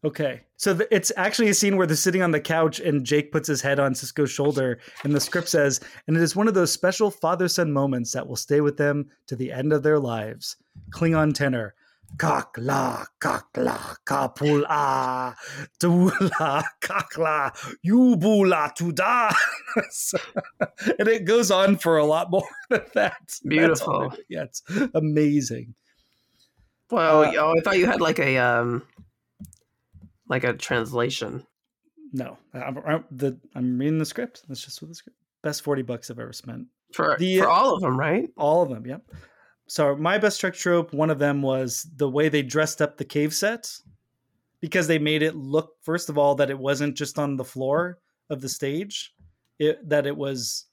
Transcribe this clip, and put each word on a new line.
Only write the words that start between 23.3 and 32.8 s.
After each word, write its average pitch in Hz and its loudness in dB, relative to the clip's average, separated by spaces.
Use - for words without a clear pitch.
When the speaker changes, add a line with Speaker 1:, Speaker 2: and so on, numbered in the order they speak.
Speaker 2:
Beautiful. 156 2
Speaker 1:
all 135 -2
it, - -18
yeah, 160 -6
it's - -14
amazing. 147 0
Speaker 2:
Well, 156 6
Speaker 1:
Uh, 151 2
Speaker 2:
oh, 156 2
I 165 4
thought 196 2
you 180 4
had, - 2
like, 160 0
a, 135 2
um, 120 2
like, 127 -2
a 123 0
translation. 120 -4
Speaker 1:
No, 123 -8
I'm, 131 -10